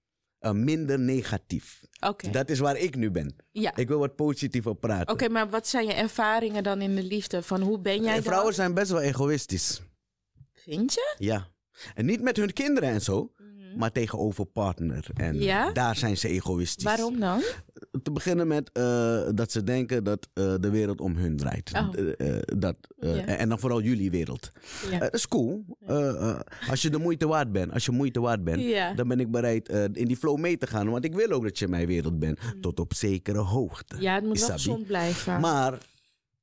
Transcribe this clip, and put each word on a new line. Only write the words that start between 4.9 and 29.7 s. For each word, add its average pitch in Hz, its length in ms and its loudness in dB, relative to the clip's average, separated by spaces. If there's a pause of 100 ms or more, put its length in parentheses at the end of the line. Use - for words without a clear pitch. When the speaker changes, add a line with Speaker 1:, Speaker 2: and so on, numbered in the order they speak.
Speaker 2:
Oké, 233 140 0
maar 220 220 0
wat 220 180 -2
zijn 233 180 0
je 208 60 0
ervaringen 220 680 0
dan 196 180 0
in 196 160 0
de 190 80 0
liefde? 190 380 -2
Van 190 180 -2
hoe 202 180 2
ben 196 240 0
jij 226 60 2
Speaker 1:
Eh, 220 60 2
Speaker 2:
dan? 220 80 2
Speaker 1:
vrouwen 190 320 2
zijn 180 200 2
best 190 160 2
wel 165 100 2
egoïstisch. 139 840 0 (680)
Speaker 2:
Vind 180 420 -2
je? 571 240 -2
Speaker 1:
Ja. 101 300 0 (460)
En 110 120 0
niet 220 160 2
met 247 140 0
hun 208 160 0
kinderen 277 360 2
en 110 140 0
zo, 101 340 -2
Speaker 2:
Mhm. 185 420 -14
Speaker 1:
maar 113 140 0
tegenover 107 520 -2
partner. 85 720 -2
En 80 260 0
Speaker 2:
Ja? - 320 2
Speaker 1:
daar 117 240 0
zijn 107 200 0
ze 107 120 0
egoïstisch. 87 560 -2
Speaker 2:
Waarom 226 360 0
dan? 196 220 2 (600)
Speaker 1:
Te 156 100 -4
beginnen 170 340 2
met, 147 260 0
eh, 117 600 2
dat 113 180 0
ze 110 100 0
denken 123 420 0
dat, 104 300 -2
eh, 95 260 2
de 101 100 2
wereld 104 300 2
om 87 160 0
hun 85 200 2
draait. - 380 -4
Speaker 2:
Oh. 208 200 0
Speaker 1:
Eh, 76 420 0
eh, 50 60 -2 (160)
dat, 92 180 0 (220)
eh, 82 180 0
Speaker 2:
Ja. - 100 -2
Speaker 1:
en, 104 120 0
en 113 100 2
dan 113 100 0
vooral 120 240 0
jullie 107 280 2
wereld. 80 400 -2 (340)
Speaker 2:
Ja. 196 60 -4
Speaker 1:
Eh, 180 100 0
dat - 140 0
is 226 140 -2
cool. 185 360 0 (160)
Speaker 2:
Ja. - 60 -20
Speaker 1:
Eh, 117 440 0
eh, - 100 -4 (300)
als 131 120 0
je 160 80 2
de 151 80 2
moeite 165 280 0
waard 151 260 2
bent, 90 200 0
als - 120 -2
je - 60 0
moeite 123 300 2
waard 117 240 2
bent, 82 180 2
Speaker 2:
Ja. 202 320 0
Speaker 1:
dan 123 140 0
ben 127 120 4
ik 117 100 0
bereid, 117 380 2
eh, 104 160 2